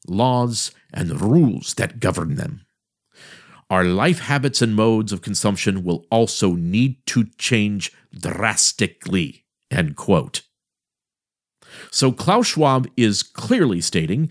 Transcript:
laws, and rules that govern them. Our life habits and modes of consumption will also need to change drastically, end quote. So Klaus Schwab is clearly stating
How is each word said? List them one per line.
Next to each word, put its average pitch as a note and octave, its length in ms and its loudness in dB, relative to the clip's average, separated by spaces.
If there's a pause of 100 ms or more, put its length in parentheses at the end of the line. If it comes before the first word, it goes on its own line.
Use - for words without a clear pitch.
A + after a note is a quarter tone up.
laws, B2 640 0 (220)
and D#2+ 280 -6
rules A#2 540 2
that - 260 -4
govern E2+ 360 -2
them. - 300 -8 (1000)
Our F#2 160 2
life G#2 360 2
habits C#3 400 -2
and A2+ 140 0
modes A2 380 2
of F#2 100 -8
consumption G2 640 -2
will F2 260 -2
also A2+ 440 2
need G2+ 520 0
to A2+ 200 0 (120)
change G#2 540 -2 (200)
drastically, - 1300 -2 (260)
end D2+ 260 -4
quote. - 460 0 (1500)
So C3+ 200 2
Klaus G3+ 380 2
Schwab C3 480 2
is G#2+ 260 0
clearly C#3 580 0
stating F#2+ 500 -2